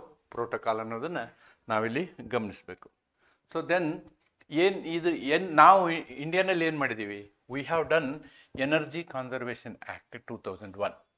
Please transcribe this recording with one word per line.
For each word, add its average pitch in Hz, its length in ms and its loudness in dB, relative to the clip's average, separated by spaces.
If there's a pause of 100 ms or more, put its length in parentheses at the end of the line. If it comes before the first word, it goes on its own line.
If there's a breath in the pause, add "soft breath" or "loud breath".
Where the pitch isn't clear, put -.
(300)
ಪ್ರೋಟೋಕಾಲ್ 113 500 -2
ಅನ್ನೋದನ್ನ 117 380 -6 (520 soft breath)
ನಾವಿಲ್ಲಿ 113 400 0 (120)
ಗಮನಿಸ್ಬೇಕು. 110 680 -6 (640)
So 156 140 -4
then 170 440 -2 (380)
ಏನ್ 175 360 2
ಇದು, 165 240 -2
ಏನ್ 160 460 0
ನಾವು 175 360 10
ಇಂಡಿಯಾನಲ್ಲಿ 165 760 0
ಏನ್ 156 140 -2
ಮಾಡಿದ್ದೀವಿ? 104 540 -4 (180)
We 135 120 -4
have 156 260 0
done 156 240 2 (440 loud breath)
Energy 147 460 0
Conservation 123 680 -8
Act - 440 -14
ಟೂ 117 200 -12
ತೌಸಂಡ್ 95 400 -12
ಒನ್. - 300 -4 (100)